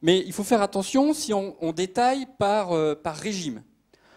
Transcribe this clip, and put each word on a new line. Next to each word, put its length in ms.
mais 240
il 80
faut 120
faire 180
attention 500
si 220
on, 260
on 120
détaille 540
par, 340
euh, 220
par 220
régime. 460